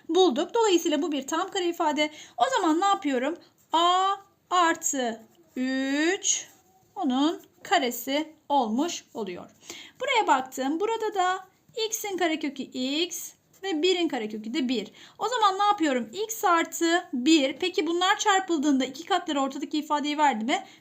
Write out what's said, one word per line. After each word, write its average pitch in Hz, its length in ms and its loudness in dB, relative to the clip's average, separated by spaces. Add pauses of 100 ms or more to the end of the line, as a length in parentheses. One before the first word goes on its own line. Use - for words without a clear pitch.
bulduk. 339 440 4
Dolayısıyla 339 480 4
bu 339 100 -2
bir 269 160 -4
tam 359 240 -2
kare 370 140 -4
ifade. 302 440 0 (280)
O - 120 4
zaman 359 320 2
ne 392 40 2
yapıyorum? 302 520 0 (360)
A 370 420 4 (340)
artı 320 720 0 (340)
üç, 269 920 -2 (480)
onun 302 460 0 (220)
karesi 285 680 -2 (160)
olmuş 269 640 0
oluyor. 190 360 -10 (520)
Buraya 480 260 0
baktım. 269 520 0
Burada 440 340 -2
da 370 340 -2 (400)
x'in 403 300 -6
karekökü 311 460 -2
x 285 680 -6 (300)
ve 349 180 -2
birin 349 260 2
karekökü 220 460 -6
de 262 160 -2
bir. 214 220 -2 (280)
O - 100 -2
zaman 415 300 2
ne 403 40 2
yapıyorum? 294 500 2
X 415 300 -6
artı 339 720 2
bir. 277 400 4
Peki 359 340 -2
bunlar 370 320 2
çarpıldığında 330 640 2
iki - 200 -10
katları 339 360 0
ortadaki 285 360 -4
ifadeyi 294 400 -2
verdi 254 280 2
mi? 370 200 0 (160)